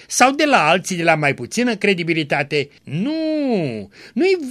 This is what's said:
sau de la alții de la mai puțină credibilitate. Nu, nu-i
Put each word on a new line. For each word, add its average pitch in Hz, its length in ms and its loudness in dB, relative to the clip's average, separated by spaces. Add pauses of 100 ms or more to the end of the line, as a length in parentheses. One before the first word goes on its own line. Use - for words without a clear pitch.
sau 262 280 2
de 311 100 2
la 208 240 4
alții 180 280 0
de 165 60 -2
la 165 120 4
mai 143 200 2
puțină 226 420 -2
credibilitate. 160 920 -2 (140)
Nu, 185 300 -6 (1000)
nu-i 370 240 2 (120)